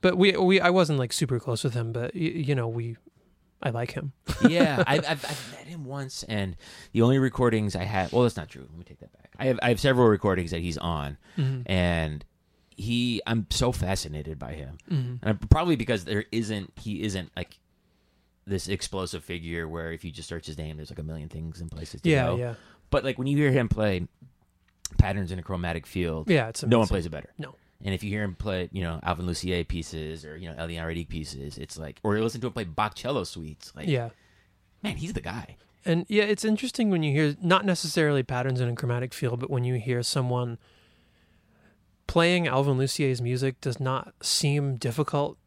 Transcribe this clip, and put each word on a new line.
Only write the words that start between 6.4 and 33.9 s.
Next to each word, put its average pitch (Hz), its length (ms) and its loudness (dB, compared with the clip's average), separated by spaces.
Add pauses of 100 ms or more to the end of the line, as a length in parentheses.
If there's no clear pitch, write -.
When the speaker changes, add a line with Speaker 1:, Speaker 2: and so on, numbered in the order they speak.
Speaker 2:
the 113 120 6
only 131 160 8
recordings 113 560 2
I 90 80 -2
have, 95 280 0
well, 123 120 4
that's 120 120 2
not 82 140 -10
true. 65 180 -16
Let 78 100 -18
me 87 60 -16
take - 180 -20
that - 120 -20
back. - 240 -20
I - 80 -4
have, 127 160 2
I 120 80 2
have 113 100 4
several 127 280 8
recordings 92 440 4
that 85 100 -2
he's 85 180 -2
on, 73 380 -4 (200)
Speaker 1:
Mm-hmm. 131 240 0 (100)
Speaker 2:
and 85 540 0 (500)
he, 117 520 -2
I'm 113 240 0
so 123 200 2
fascinated 78 680 -4
by 65 140 -10
him, 73 240 -12 (120)
Speaker 1:
Mm-hmm. 131 200 -2 (120)
Speaker 2:
and - 80 -2
I'm, - 80 0
probably 160 380 6
because 110 300 0
there 107 260 -2
isn't, 107 480 -4
he 104 240 -6
isn't, 95 340 -4
like, - 220 -10 (880)
this 98 200 -2
explosive 92 560 -4
figure 82 440 -6
where 82 240 -6
if 82 120 -10
you 85 80 -8
just 73 160 -14
search - 200 -10
his 78 100 -10
name, 78 200 -8
there's, 76 120 -12
like, - 100 -14
a 76 40 -8
million 78 260 -8
things 82 320 -10
and 82 100 -10
places - 300 -12
to 170 80 0
Speaker 1:
Yeah, 139 180 4
Speaker 2:
go. 90 100 0
Speaker 1:
yeah. 120 160 -4 (360)
Speaker 2:
But, 143 160 2
like, 131 140 0
when 127 80 -2
you 143 100 2
hear 147 140 6
him 127 180 4
play 101 380 2 (880)
Patterns 95 340 2
in 92 60 -6
a 87 60 -8
Chromatic 87 420 -4
Field, 82 440 -2
Speaker 1:
Yeah, 131 200 2
it's - 140 -8
Speaker 2:
no 120 160 6
one 113 40 6
Speaker 1:
amazing. 92 100 2
Speaker 2:
plays 90 120 0
it 85 60 -6
better. 76 260 -12
Speaker 1:
No. 147 160 -10 (300)
Speaker 2:
And 98 120 -2
if 92 80 -6
you 104 60 -4
hear 104 140 -2
him 95 120 -4
play, 92 360 -4
you 95 120 -4
know, 82 200 -4
Alvin 87 240 -2
Lucier 87 360 -2
pieces 80 640 -8
or, 76 120 -14
you 87 120 -12
know, 78 60 -12
Eliane 82 300 -6
Radic 82 240 -4
pieces, 73 480 -8
it's - 200 -12
like, 76 260 -12
or 104 160 2
listen 113 220 -2
to 127 60 -4
him 104 60 -6
play 117 100 -6
Bach 95 320 -4
cello 123 280 -4
suites, 78 520 -12
like, 71 120 -8
Speaker 1:
Yeah. 120 220 -2 (760)